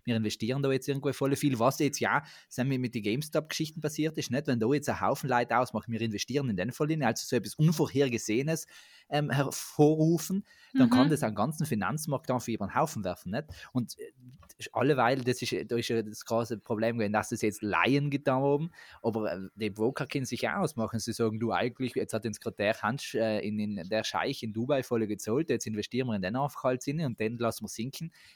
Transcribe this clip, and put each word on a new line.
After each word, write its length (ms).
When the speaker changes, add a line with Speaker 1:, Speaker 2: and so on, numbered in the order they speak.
Speaker 1:
wir 100
investieren 480
da 80
jetzt 160
irgendwo 240
voll 240
viel“, 240
was 200
jetzt 200
ja, 240
sagen 220
wir, 100
mit 160
den 80
GameStop-Geschichten 800
passiert 360
ist, 140
nicht? 160
Wenn 140
da 60
jetzt 200
ein 140
Haufen 280
Leute 280
ausmacht, 320
„Wir 100
investieren 500
in 60
den 160
voll 180
hin“, 140
also 240
so 80
etwas 200
Unvorhergesehenes, 1120
ähm, 220
hervorrufen, 1160
dann 120
kann 180
Speaker 2:
Mhm. 20
Speaker 1:
das 140
einen 120
ganzen 300
Finanzmarkt 640
dann 100
für 120
ihren 220
Haufen 300
werfen, 280
nicht? 160
Und, 260
äh, 140
alleweil, 500
das 200
ist, 120
da 60
ist 140
ja 120
das 220
große 360
Problem 380
gewesen, 140
dass 180
das 120
jetzt 200
Laien 480
getan 320
haben, 300
aber, 320
äh, 220
die 160
Broker 360
können 180
sich 220
auch 120
ausmachen. 400
Sie 120
sagen, 280
„Du, 120
eigentlich, 440
jetzt 180
hat 120
uns 140
gerade 180
der 240
Hans, 340
äh, 240
in, 200
in 300
der 140
Scheich 400
in 100
Dubai 300
voll 240
gezahlt, 420
jetzt 160
investieren 420
wir 80
in 60
den 140
einfach 280
halt 200
Sinn 180
und 180
den 180
lassen 280
wir 40
sinken.“ 440